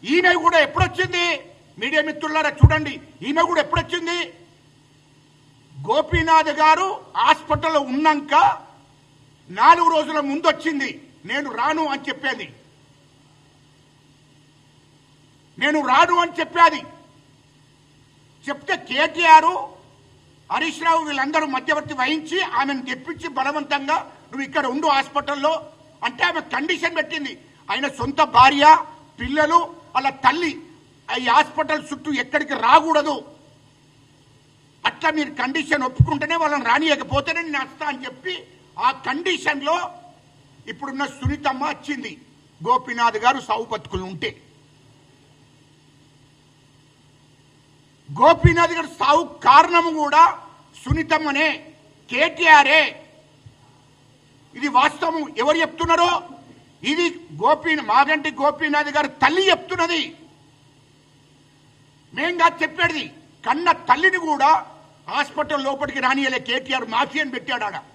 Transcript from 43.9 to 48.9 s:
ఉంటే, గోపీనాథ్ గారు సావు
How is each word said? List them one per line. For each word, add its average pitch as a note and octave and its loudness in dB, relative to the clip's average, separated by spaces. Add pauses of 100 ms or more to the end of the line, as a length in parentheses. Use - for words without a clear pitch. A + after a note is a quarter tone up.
ఉంటే, E3+ -10 (3750)
గోపీనాథ్ E4+ 4
గారు E4 -6
సావు D4+ 2